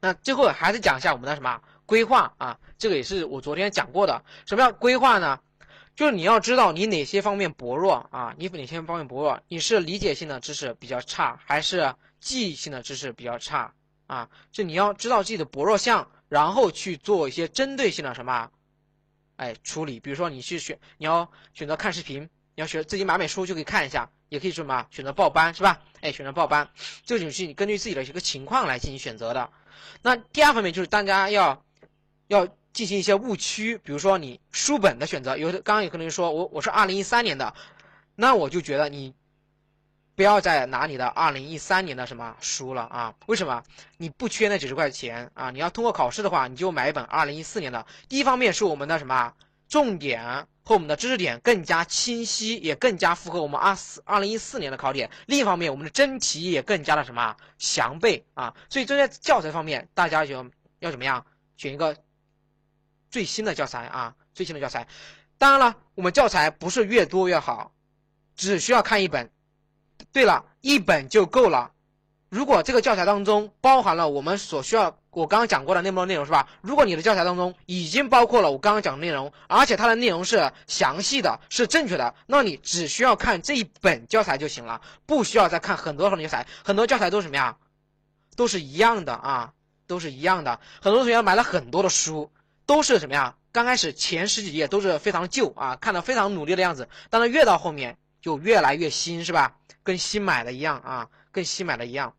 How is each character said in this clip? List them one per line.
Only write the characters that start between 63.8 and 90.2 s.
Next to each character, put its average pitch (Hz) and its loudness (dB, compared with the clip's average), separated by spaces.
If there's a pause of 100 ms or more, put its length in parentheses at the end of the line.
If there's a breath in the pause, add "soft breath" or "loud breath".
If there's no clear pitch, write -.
啊， 120 -8 (200)
最 185 -6
新 165 -12
的 147 -10
教 135 -6
材。 120 -8 (520 loud breath)
当 277 8
然 269 6
了， 247 4 (160)
我 190 -10
们 185 0
教 269 6
材 156 2
不 160 -8
是 214 2
越 202 4
多 180 0
越 175 2
好， 120 -6 (600)
只 185 -2
需 233 0
要 233 6
看 208 2
一 190 0
本。 135 -4 (800)
对 262 6
了， 165 4 (160)
一 277 2
本 156 2
就 208 6
够 240 6
了。 127 0 (560)
如 226 -2
果 254 6
这 254 -2
个 240 6
教 247 4
材 180 2
当 202 2
中 208 2 (120)
包 262 8
含 190 2
了 165 2
我 143 -2
们 165 -2
所 160 -6
需 220 0
要， 190 2 (100)
我 165 -4
刚 208 4
刚 233 2
讲 139 0
过 165 2
的 180 4
那 190 -2
么 190 -4
多 185 0
内 190 -2
容， 143 -2
是 143 -4
吧？ 151 4 (140 loud breath)
如 247 -4
果 294 8
你 185 0
的 160 -4
教 208 4
材 180 2
当 180 0
中 180 -2 (100)
已 180 -6
经 254 0
包 247 8
括 240 4
了 151 4
我 139 -4
刚 208 2
刚 214 0
讲 139 -4
的 165 -4
内 170 -2
容， 143 -4 (160 soft breath)
而 233 8
且 262 2
它 208 0
的 226 6
内 240 2
容 175 -2
是 185 2 (140)
详 151 -2
细 262 -2
的， 120 0
是 240 0
正 311 0
确 180 -2
的， 120 -2 (120)
那 277 4
你 175 -2
只 170 -4
需 147 -4
要 240 4
看 208 0
这 285 -2
一 226 0 (160)
本 131 0
教 220 4
材 156 0
就 143 -4
行 120 -10
了， 113 -8 (280 loud breath)
不 285 2
需 220 2
要 185 6
再 165 0
看 185 -2
很 151 -6
多 185 2
很 190 -2
多 156 -6
教 156 -6
材。 123 -6 (160 loud breath)
很 196 0
多 220 4
教 233 2
材 180 0
都 202 0
是 - -
什 165 -8
么 135 -4
呀？ 127 0 (800)
都 240 2
是 196 -2
一 139 -14
样 214 4
的 127 -4
啊， 123 -4 (320)
都 175 -6
是 160 -8
一 131 -16